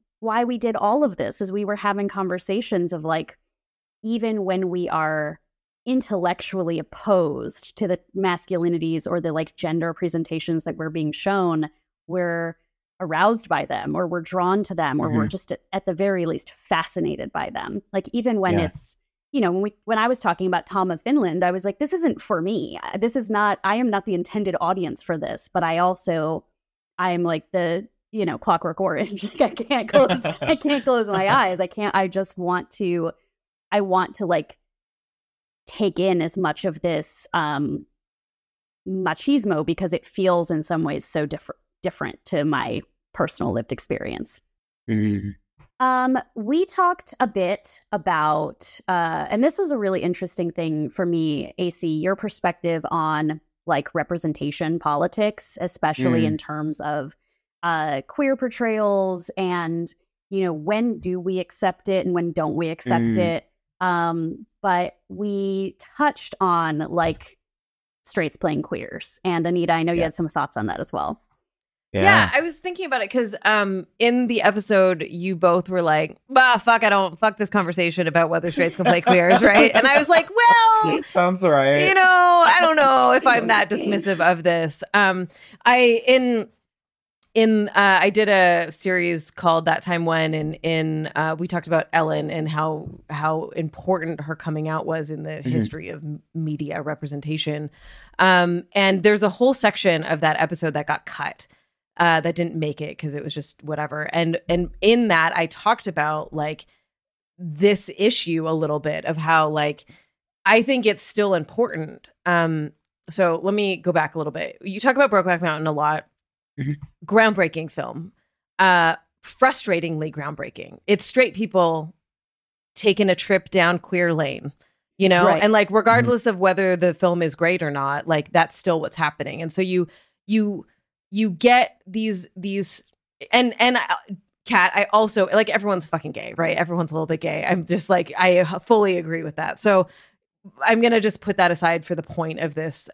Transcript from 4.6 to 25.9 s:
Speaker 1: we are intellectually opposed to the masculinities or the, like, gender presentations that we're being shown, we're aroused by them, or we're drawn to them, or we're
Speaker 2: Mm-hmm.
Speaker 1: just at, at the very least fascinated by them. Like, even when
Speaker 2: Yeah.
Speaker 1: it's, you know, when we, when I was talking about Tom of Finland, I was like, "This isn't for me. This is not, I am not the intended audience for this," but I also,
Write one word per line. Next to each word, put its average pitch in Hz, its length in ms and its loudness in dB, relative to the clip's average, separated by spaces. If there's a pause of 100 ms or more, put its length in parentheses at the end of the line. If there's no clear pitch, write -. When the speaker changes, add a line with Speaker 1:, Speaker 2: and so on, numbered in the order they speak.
Speaker 1:
we 180 200 -4
are 156 500 -4 (460)
intellectually 185 960 -2
opposed - 1000 -2
to 208 120 -2
the 175 100 -2 (160)
masculinities 170 880 -2
or 175 140 -2
the, 160 140 -4
like, 156 240 -6
gender 165 360 -2
presentations 165 720 -4
that 165 140 -8
we're 160 120 -6
being 156 220 -4
shown, 170 580 -2 (380)
we're 170 500 -4 (440)
aroused 185 480 0
by 147 160 -2
them, 131 300 -6
or 175 120 -2
we're 175 140 -4
drawn 180 420 0
to 185 100 -10
them, 147 280 -2
or 160 100 -2
we're 110 120 2
Speaker 2:
Mm-hmm. 107 40 -2
Speaker 1:
just - 240 -10
at, - 100 -10 (120)
at 190 120 -6
the 185 80 -2
very 185 320 0
least 160 260 -6
fascinated - 840 -4
by - 160 -4
them. - 320 -10 (100)
Like, 190 220 -4
even 233 260 0
when 175 200 2
Speaker 2:
Yeah. 170 80 0
Speaker 1:
it's, - 280 -16 (380)
you 277 80 0
know, 180 100 2
when 185 100 0
we, 208 120 -4 (100)
when 220 140 -2
I 220 100 2
was 247 140 -2
talking 220 260 -2
about 180 200 -2
Tom 185 220 -2
of 165 120 -6
Finland, 190 420 0
I 180 80 2
was 185 140 -4
like, 202 140 -4
"This 294 120 -4
isn't 339 300 -2
for 180 200 -2
me. 175 380 -4 (200)
This 233 180 0
is 220 140 -4
not, 208 340 0
I 202 100 0
am 247 140 0
not 202 160 -2
the 208 80 -4
intended 185 480 -2
audience 175 420 -4
for 165 140 -4
this," - 340 -10
but 180 120 -2
I 165 160 0
also, 165 680 -2 (540)